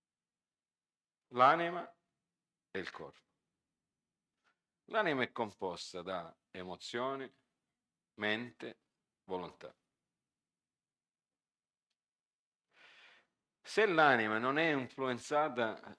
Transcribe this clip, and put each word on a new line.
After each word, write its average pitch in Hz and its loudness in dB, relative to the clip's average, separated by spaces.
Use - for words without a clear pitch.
l'anima 165 4
e 95 -6
il 87 -10
corpo. - -16
L'anima 165 0
è - -6
composta 92 -8
da 87 -8
emozioni, 120 -8
mente, 113 -4
volontà. 87 -10
Se - 2
l'anima 135 6
non 127 0
è 165 2
influenzata, 127 -2